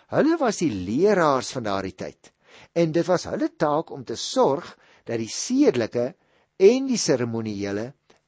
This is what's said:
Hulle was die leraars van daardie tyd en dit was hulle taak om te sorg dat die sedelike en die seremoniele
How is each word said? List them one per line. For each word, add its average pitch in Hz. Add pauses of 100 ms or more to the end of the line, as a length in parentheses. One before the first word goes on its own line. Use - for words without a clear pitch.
(120)
Hulle 269
was 240
die 151
leraars 135
van 117
daardie 95
tyd - (440)
en 165
dit 165
was 175
hulle 202
taak 151
om 135
te 113
sorg 170 (340)
dat 113
die 110
sedelike 139 (500)
en 262
die 240
seremoniele 113 (360)